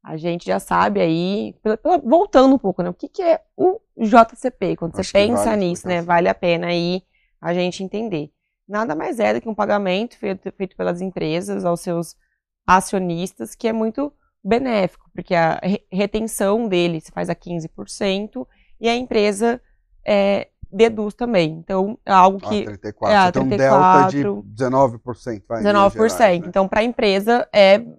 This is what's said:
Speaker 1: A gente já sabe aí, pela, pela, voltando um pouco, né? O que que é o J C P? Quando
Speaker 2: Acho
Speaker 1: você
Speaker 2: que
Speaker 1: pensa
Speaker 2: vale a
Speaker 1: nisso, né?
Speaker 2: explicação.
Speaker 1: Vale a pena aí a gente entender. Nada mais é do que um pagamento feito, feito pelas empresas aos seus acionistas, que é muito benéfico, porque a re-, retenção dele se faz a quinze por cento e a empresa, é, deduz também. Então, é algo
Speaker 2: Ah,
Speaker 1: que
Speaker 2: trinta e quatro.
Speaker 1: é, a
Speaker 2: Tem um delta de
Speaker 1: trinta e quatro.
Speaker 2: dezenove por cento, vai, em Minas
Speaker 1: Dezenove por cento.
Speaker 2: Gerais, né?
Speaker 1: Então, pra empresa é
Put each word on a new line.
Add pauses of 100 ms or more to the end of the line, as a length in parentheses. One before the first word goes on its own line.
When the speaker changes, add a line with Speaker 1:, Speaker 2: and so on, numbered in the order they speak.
Speaker 1:
A
gente
já
sabe
aí,
pela,
pela,
voltando
um
pouco,
né?
O
que
que
é (160)
o (180)
J
C
P?
Quando
Speaker 2:
Acho
Speaker 1:
você
Speaker 2:
que
Speaker 1:
pensa
Speaker 2:
vale
a
Speaker 1:
nisso,
né?
Speaker 2:
explicação.
Speaker 1:
Vale
a
pena
aí (400)
a
gente
entender. (360)
Nada
mais
é
do
que
um
pagamento
feito,
feito
pelas
empresas
aos
seus (520)
acionistas,
que
é
muito (300)
benéfico,
porque
a
re-,
retenção
dele
se
faz
a
quinze
por
cento (320)
e
a
empresa, (460)
é, (220)
deduz
também.
Então,
é
algo
Speaker 2:
Ah,
Speaker 1:
que
Speaker 2:
trinta
e
quatro.
Speaker 1:
é,
a
Speaker 2:
Tem
um
delta
de
Speaker 1:
trinta
e
quatro.
Speaker 2:
dezenove
por
cento,
vai,
em
Minas
Speaker 1:
Dezenove
por
cento.
Speaker 2:
Gerais,
né?
Speaker 1:
Então,
pra
empresa
é (160)